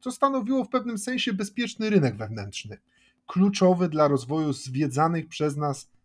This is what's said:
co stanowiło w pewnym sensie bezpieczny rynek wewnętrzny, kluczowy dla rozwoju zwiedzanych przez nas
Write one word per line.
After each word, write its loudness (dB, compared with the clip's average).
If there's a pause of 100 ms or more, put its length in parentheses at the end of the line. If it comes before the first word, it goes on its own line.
co -10
stanowiło 0
w -18
pewnym -4
sensie -4
bezpieczny -4
rynek 4
wewnętrzny, -10 (480)
kluczowy 4
dla 4
rozwoju 0
zwiedzanych -2
przez -2
nas -6 (140)